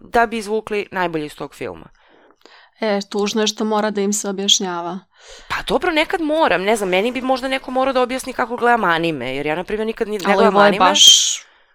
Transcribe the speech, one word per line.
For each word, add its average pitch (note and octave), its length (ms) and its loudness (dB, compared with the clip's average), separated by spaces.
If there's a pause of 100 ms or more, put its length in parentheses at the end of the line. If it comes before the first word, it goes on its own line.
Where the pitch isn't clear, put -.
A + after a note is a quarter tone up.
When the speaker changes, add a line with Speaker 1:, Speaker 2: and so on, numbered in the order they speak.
Speaker 1:
da A#3 240 2
bi A3+ 120 -6
izvukli G#3 520 -4
najbolje F3 360 -2
iz D3 80 -12
tog D3 200 -14
filma. F#2 320 -12 (920)
Speaker 2:
E, G#3 220 0
tužno G#3 380 -2
je G#3+ 60 0
što G#3 180 -4
mora G#3+ 260 0
da G#3 100 -4
im G3+ 120 0
se G3+ 160 -6
objašnjava. F#3 720 -2 (500)
Speaker 1:
Pa - 160 -6
dobro, E4 280 0
nekad D#4+ 280 -2
moram, D4+ 420 0
ne G#3 140 0
znam, G3+ 120 -2
meni G3 240 0
bi C4 100 -6
možda C4 260 -2
neko C4 220 -6
morao C4 220 0
da B3+ 100 2
objasni B3+ 300 -6
kako A#3+ 240 -4
gledam A#3 280 2
anime, D#3+ 520 0
jer C#3+ 100 -4
ja, D3+ 80 -2
na F3+ 100 -6
primjer, G#3+ 220 -4
nikad A3 220 -4
ni-, G#3 100 -4
ne F3+ 80 -8
Speaker 2:
Ali G3 80 4
Speaker 1:
gledam G3+ 200 4
Speaker 2:
ovo G3+ 100 6
je G#3 40 8
Speaker 1:
anime. G3 120 2
Speaker 2:
baš, - 600 6 (320)